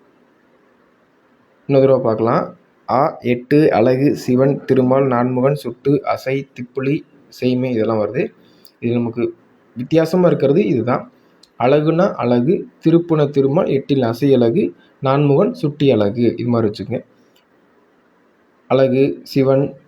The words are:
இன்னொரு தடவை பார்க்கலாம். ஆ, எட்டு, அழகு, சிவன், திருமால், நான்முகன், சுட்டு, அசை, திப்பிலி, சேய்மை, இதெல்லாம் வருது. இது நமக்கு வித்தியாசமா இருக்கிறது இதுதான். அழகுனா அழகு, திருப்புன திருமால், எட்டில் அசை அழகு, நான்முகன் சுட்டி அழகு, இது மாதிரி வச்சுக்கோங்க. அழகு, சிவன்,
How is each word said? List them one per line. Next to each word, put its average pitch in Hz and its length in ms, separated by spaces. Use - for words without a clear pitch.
இன்னொரு 135 200
தடவை 131 140
பார்க்கலாம். 117 540
ஆ, 135 300
எட்டு, 123 520
அழகு, 127 440
சிவன், 131 480
திருமால், 127 420
நான்முகன், 127 480
சுட்டு, 139 500
அசை, 131 480
திப்பிலி, 135 480
சேய்மை, 127 420
இதெல்லாம் 110 280
வருது. 110 280
இது 120 140
நமக்கு 120 400
வித்தியாசமா 160 500
இருக்கிறது 151 380
இதுதான். 127 460
அழகுனா 151 540
அழகு, 123 560
திருப்புன 160 460
திருமால், 139 360
எட்டில் 135 360
அசை 123 320
அழகு, 127 400
நான்முகன் 143 520
சுட்டி 147 380
அழகு, 110 460
இது 120 120
மாதிரி 113 240
வச்சுக்கோங்க. 110 320
அழகு, 135 540
சிவன், 135 520